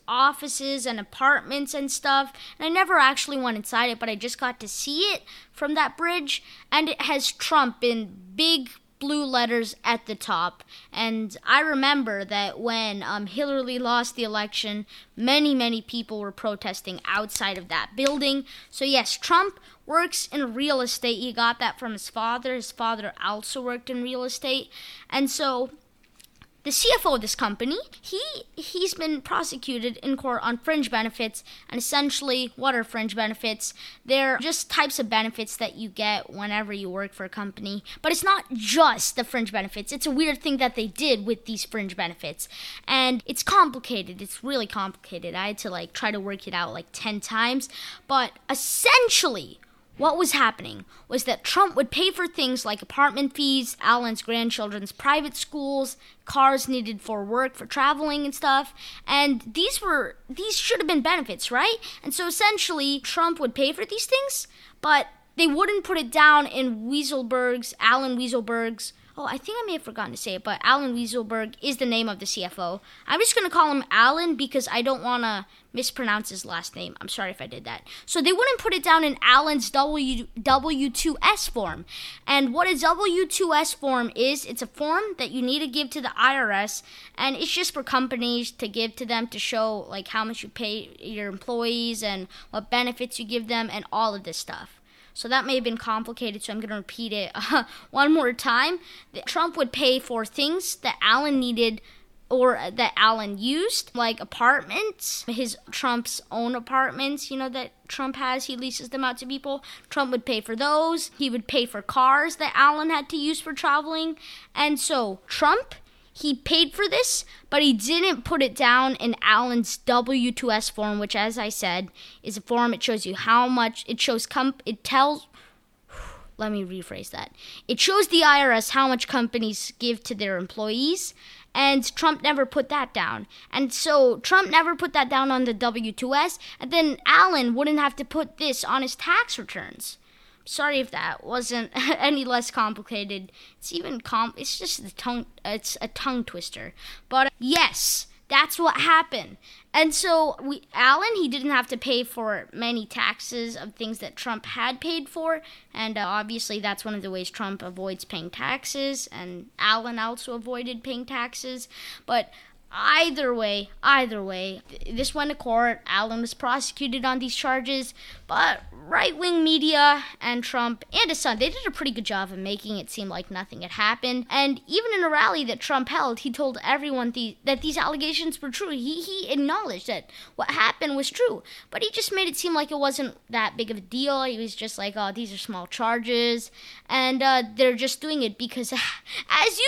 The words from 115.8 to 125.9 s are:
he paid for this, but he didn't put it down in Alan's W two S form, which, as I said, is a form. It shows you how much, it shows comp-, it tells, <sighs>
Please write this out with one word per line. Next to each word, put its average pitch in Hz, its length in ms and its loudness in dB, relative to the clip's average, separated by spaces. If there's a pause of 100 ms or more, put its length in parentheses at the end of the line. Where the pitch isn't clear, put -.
he 294 220 -2
paid 320 400 2
for 403 160 0
this, - 360 0 (260)
but 285 100 4
he 285 120 8
didn't 302 520 2
put 311 160 0
it 262 140 2
down 254 400 4
in 233 260 -2
Alan's 240 560 4
W 247 540 2
two - 180 -2
S 220 180 2
form, 208 300 -2
which, 208 180 -4
as 220 220 0
I 214 120 -4
said, 185 400 -2 (340)
is 202 120 -8
a 208 60 -10
form. 240 320 2
It - 80 -6
shows 220 240 -2
you 185 100 -6
how 233 320 4
much, 240 400 0
it 240 140 -4
shows 233 240 0
comp-, 269 400 -2
it 208 180 -6
tells, 269 440 2 (600)
<sighs> - 500 -16